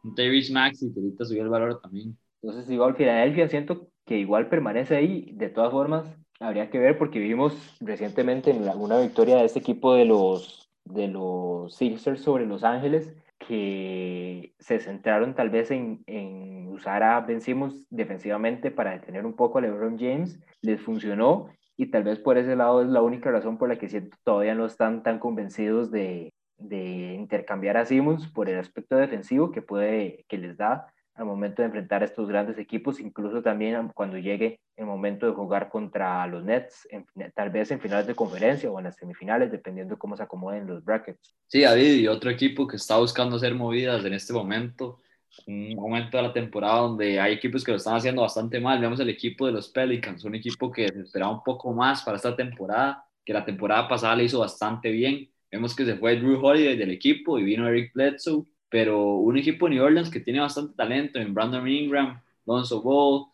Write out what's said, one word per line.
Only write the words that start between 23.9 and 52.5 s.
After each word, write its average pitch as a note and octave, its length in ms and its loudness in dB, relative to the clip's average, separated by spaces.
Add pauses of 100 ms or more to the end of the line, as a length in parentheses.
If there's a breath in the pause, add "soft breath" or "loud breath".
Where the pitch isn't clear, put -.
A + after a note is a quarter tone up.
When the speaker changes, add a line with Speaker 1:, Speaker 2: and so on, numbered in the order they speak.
Speaker 2:
todavía G#2+ 300 2
no A2+ 140 0
están A2+ 340 0
tan A2+ 160 0
convencidos A2 720 -2
de, F#2 440 -6 (260)
de F#2 560 -8
intercambiar G2+ 640 -4
a A#2 80 2
Simmons C#3+ 420 2
por G#2 200 -4
el F#2 120 -2
aspecto F2+ 360 -6
defensivo G2+ 560 0
que G#2+ 120 -10
puede, G#2 640 -2
que G#2 100 -8
les F2 180 -10
da A2+ 300 -2 (280 loud breath)
al A2+ 120 -10
momento G2+ 380 -4
de - 20 2
enfrentar G2+ 380 -2
a - 20 2
estos G#2 240 -6
grandes G#2 300 -2
equipos, A2+ 400 -6
incluso G#2+ 420 -6
también A2+ 540 0
cuando F#2+ 240 -6
llegue G2+ 400 -4 (160)
el A2 100 -10
momento G2+ 400 -4
de A2+ 60 2
jugar G2 360 -2
contra F#2 600 -4
los F2 160 -10
Nets, B2 480 -4
en, G2+ 160 -16 (260)
tal G2+ 160 -4
vez G#2+ 220 -2
en C3+ 80 -4
finales G2+ 260 -2
de A#2+ 80 -4
conferencia A2+ 560 0
o G2 80 -6
en F#2 60 -8
las F2+ 140 -12
semifinales, G#2+ 540 -2
dependiendo F#2+ 440 -10
de - 20 -10
cómo G#2 180 -10
se G#2 60 -12
acomoden G2 460 -10
los E2+ 180 -12
brackets. - 500 -6 (120)
Speaker 1:
Sí, C#3 140 2
David, C#3 340 8
y A2+ 120 4
otro A2+ 220 0
equipo C3+ 380 0
que - 80 -8
está G#2+ 240 2
buscando A#2+ 380 2
hacer A#2+ 180 -2
movidas A#2+ 500 -2
en G2 80 -2
este G2 180 -8
momento, A#2+ 680 -4 (480 soft breath)
un G2+ 260 -10
momento A#2 440 -4
de B2 60 4
la B2 100 -2
temporada A2 480 2
donde G#2+ 380 0
hay G#2 140 2
equipos B2 300 -2
que B2+ 80 -2
lo G#2 60 2
están A2+ 180 0
haciendo B2+ 260 0
bastante A#2 380 -2
mal. B2+ 200 2
Vemos A#2+ 200 0
el B2+ 100 0
equipo A#2+ 380 -4
de B2 60 0
los G#2 160 -6
Pelicans, A#2 540 -2
un G#2+ 120 -6
equipo A#2 360 -6
que A2+ 160 -2
se G2 140 -4
esperaba F#2+ 300 -2
un A2+ 120 -8
poco B2 300 -4
más C3 300 2
para G#2 140 -2
esta A#2+ 180 -2
temporada, B2 680 -2 (220)